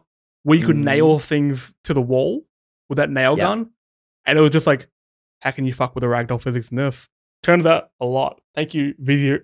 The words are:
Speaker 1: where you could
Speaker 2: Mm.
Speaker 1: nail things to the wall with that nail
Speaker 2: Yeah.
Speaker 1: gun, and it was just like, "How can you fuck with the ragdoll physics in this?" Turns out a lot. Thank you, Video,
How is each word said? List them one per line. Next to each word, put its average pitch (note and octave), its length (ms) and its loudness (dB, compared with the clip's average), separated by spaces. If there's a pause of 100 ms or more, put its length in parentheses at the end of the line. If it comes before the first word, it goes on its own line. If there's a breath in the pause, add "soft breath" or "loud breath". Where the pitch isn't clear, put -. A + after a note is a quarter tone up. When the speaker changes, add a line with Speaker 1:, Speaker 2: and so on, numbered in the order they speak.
(420)
Speaker 1:
where D#3 160 4
you E3 80 0
could D#3+ 100 2
Speaker 2:
Mm. D3 80 0
Speaker 1:
nail D3+ 340 2
things C#3+ 560 -4 (100)
to - 80 -4
the C#3 100 0
wall C3+ 440 -2 (420)
with C#3 80 -6
that D3 140 0
nail C3+ 260 0
Speaker 2:
Yeah. F3+ 80 0
Speaker 1:
gun, A3 260 -4 (540)
and C#3+ 140 2
it - 20 6
was D3+ 120 6
just D#3 140 0
like, C#3 220 0 (540)
"How C3+ 80 -4
can C3+ 160 -4
you B2+ 80 -4
fuck B2 200 -4
with C3 60 -6
the B2 80 -2
ragdoll A#2+ 320 -2
physics A#2+ 300 -6
in B2 80 -6
this?" C3+ 320 -6 (320)
Turns F3 240 2
out E3 240 2 (100)
a B2+ 60 -4
lot. C3+ 340 -4 (140)
Thank D#3 200 -6
you, C#3+ 240 -2
Video, C#3 440 0